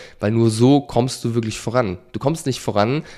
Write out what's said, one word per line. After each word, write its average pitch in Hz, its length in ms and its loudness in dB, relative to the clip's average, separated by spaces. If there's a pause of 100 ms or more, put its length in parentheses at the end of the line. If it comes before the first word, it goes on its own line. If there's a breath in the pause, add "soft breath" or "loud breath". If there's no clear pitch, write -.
(200 loud breath)
weil 101 100 0
nur 113 200 4
so 123 300 6
kommst 127 440 -2
du 117 100 -4
wirklich 110 240 -4
voran. 110 400 -2 (140)
Du 113 80 -10
kommst 160 260 -4
nicht 131 140 -4
voran, 110 420 0 (160 loud breath)